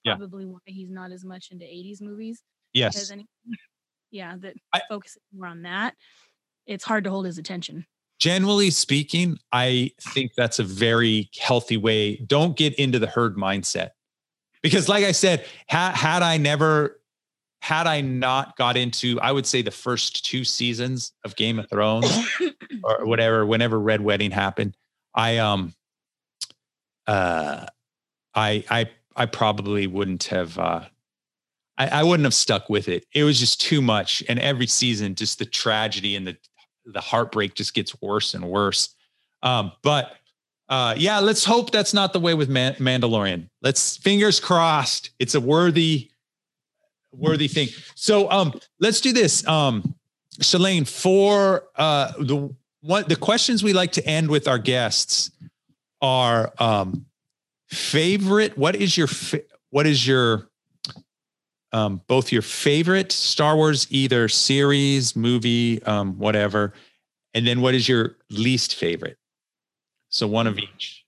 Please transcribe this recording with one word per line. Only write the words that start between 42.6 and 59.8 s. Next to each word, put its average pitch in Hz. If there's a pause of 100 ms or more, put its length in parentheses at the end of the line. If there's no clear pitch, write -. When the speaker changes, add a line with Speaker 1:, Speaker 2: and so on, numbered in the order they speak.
Speaker 1:
Mandalorian. 113 (140)
Let's, -
fingers 202
crossed, 165
it's 127
a 143
worthy, 160 (1000)
worthy 151
thing. 143 (260)
So, 202
um, 185 (220)
let's 214
do 262
this. 220
Um, 139 (460)
Shalane, 180
for, 196 (120)
uh, 147
the, 139 (260)
what, 185
the 170
questions 226
we 208
like 180
to -
end 160
with 147
our 127
guests 120 (720)
are, 123
um, 101 (640)
favorite, 196
what 156
is 196
your 165
fa-, - (280)
what 147